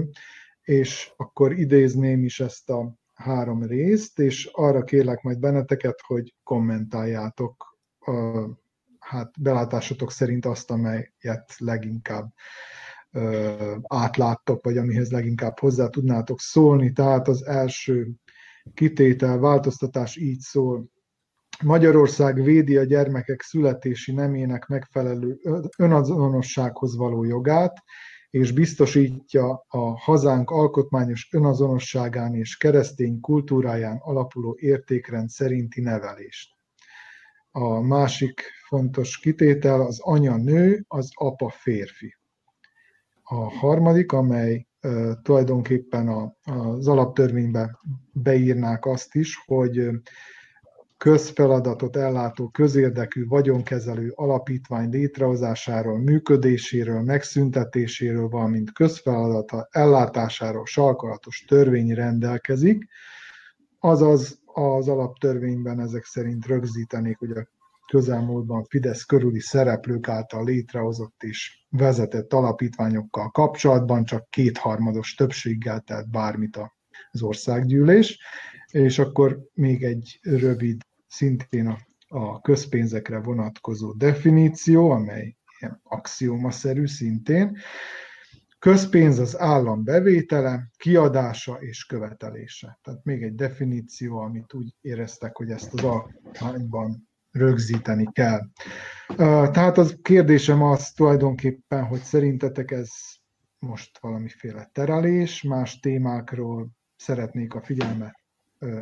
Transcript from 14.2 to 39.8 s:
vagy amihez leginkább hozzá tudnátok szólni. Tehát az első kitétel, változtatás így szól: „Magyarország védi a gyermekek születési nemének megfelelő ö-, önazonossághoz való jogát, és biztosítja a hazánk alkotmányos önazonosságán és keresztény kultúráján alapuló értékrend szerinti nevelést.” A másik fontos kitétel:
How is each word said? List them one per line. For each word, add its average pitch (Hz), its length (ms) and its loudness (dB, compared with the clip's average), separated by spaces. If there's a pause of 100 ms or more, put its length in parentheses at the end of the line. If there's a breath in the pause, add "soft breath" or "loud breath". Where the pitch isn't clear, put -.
vagy 120 140 -2
amihez 120 340 -2
leginkább 117 480 -4
hozzá 127 280 2
tudnátok 123 520 -2
szólni. 143 520 4
Tehát 135 360 2
az 131 180 0
első 131 640 -2 (640 soft breath)
kitétel, 131 640 4
változtatás 135 760 0
így 135 240 -6
szól: 127 520 -4 (720)
„Magyarország 147 800 6
védi 143 340 6
a 135 60 4
gyermekek 135 580 0
születési 135 720 -2
nemének 131 540 -4
megfelelő 127 760 -4
ö-, 160 240 -4 (120)
önazonossághoz 135 1200 0
való 117 280 -2
jogát, 147 600 0 (460 loud breath)
és 127 220 0
biztosítja 131 1160 2
a 127 120 -6
hazánk 127 680 2
alkotmányos 139 840 0
önazonosságán 123 1040 0
és 113 220 -6
keresztény 131 640 2
kultúráján 127 800 0
alapuló 123 640 -6
értékrend 123 680 -2
szerinti 127 520 -4
nevelést.” 101 680 -8 (1000 loud breath)
A 117 280 -4
másik 131 640 0 (260)
fontos 131 520 -4
kitétel: 143 640 2